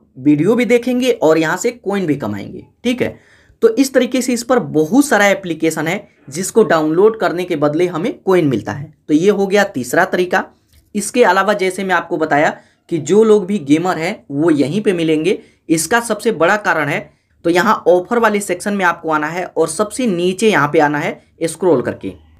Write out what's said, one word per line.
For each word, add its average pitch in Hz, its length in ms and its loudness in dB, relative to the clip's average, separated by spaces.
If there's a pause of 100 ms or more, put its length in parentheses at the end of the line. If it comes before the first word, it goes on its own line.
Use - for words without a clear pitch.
(200)
वीडियो 147 360 2
भी 240 100 0
देखेंगे 247 480 0
और 156 240 2
यहाँ 160 200 -2
से 233 140 -2
कॉइन 196 340 -6
भी 147 100 0
कमाएंगे, 110 500 -10 (180)
ठीक 247 180 -2
है। - 180 -4 (420)
तो 233 140 4
इस 269 180 0
तरीके 254 280 2
से 247 120 -2
इस 233 100 -4
पर 254 160 2
बहुत 160 460 2
सारा 208 220 2
एप्लीकेशन 160 600 -2
है 196 200 -6 (220)
जिसको 185 340 0
डाउनलोड 165 560 2
करने 175 260 -2
के 180 100 -4
बदले 151 320 0
हमें 180 320 -4
कॉइन 180 280 2
मिलता 139 240 -2
है। 143 220 -10 (140)
तो 156 60 0
ये 165 160 4
हो 196 180 0
गया 202 180 2
तीसरा 165 400 -2
तरीका। 185 380 -2 (520)
इसके 214 280 0
अलावा 196 300 2
जैसे 190 300 -2
मैं 185 120 0
आपको 165 220 -4
बताया 156 320 2 (400)
कि 170 100 -4
जो 190 240 4
लोग 214 220 4
भी 202 140 -4
गेमर 160 380 0
हैं 175 340 -6
वो 139 200 0
यहीं 151 300 0
पे 208 120 0
मिलेंगे, 160 440 0 (320)
इसका 170 300 0
सबसे 226 340 -4
बड़ा 165 240 2
कारण 165 320 -2
है, 196 200 -6 (360)
तो 175 40 0
यहाँ 180 260 2 (120)
ऑफर 180 320 2
वाले 214 200 0
सेक्शन 196 340 -6
में 202 120 -2
आपको 165 260 -2
आना 151 160 -2
है 175 200 -6
और 160 200 -2
सबसे 214 400 -4
नीचे 185 420 0
यहाँ 143 180 2
पे 156 120 2
आना 147 180 2
है 175 220 -6 (240)
स्क्रॉल 165 380 0
करके। 101 320 -8 (260)